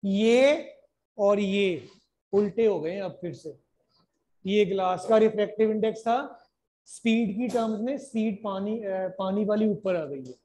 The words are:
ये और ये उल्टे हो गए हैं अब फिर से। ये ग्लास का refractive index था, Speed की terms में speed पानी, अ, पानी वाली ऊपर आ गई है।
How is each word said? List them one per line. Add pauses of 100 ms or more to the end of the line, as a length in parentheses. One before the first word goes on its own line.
ये (500)
और
ये (440)
उल्टे
हो
गए
हैं
अब
फिर
से। (880)
ये
ग्लास
का
refractive
index
था, (680)
Speed
की
terms
में
speed
पानी,
अ, (100)
पानी
वाली
ऊपर
आ
गई
है। (120)